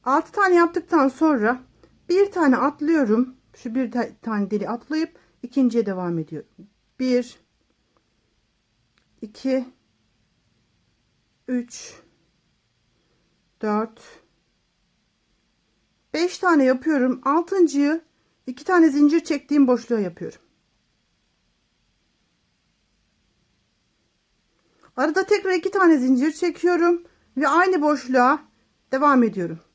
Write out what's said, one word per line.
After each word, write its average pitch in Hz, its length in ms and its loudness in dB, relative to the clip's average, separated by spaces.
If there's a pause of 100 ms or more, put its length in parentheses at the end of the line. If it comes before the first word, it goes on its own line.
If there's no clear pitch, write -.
Altı 294 280 -2
tane 381 240 0
yaptıktan 339 520 2
sonra 254 560 0 (460)
bir 403 220 2
tane 277 260 2
atlıyorum. 262 760 0 (200)
Şu 226 200 -12
bir 254 160 -4
ta-, 240 300 -6
tane 202 300 -6
deli 196 180 -4
atlayıp 311 500 -8 (240)
ikinciye 233 420 0
devam 180 340 -4
ediyorum. 156 300 -12 (500)
Bir, 247 400 -2 (1800)
iki, 254 440 -6 (1800)
üç, - 480 -8 (1700)
dört, 214 400 -4 (2000)
beş 349 240 -2
tane 330 260 2
yapıyorum. 262 600 0
Altıncıyı 311 760 0 (460)
iki 254 160 -14
tane 339 260 4
zincir 294 340 2
çektiğim 285 440 0
boşluğa 240 320 -2
yapıyorum. 175 400 -8 (4000)
Arada 320 300 -2
tekrar 381 260 0
iki 370 200 -2
tane 349 260 4
zincir 254 340 0
çekiyorum 349 720 0 (340)
ve 285 100 0
aynı 349 340 2
boşluğa 262 580 2 (520)
devam 269 320 2
ediyorum. 170 360 -4 (160)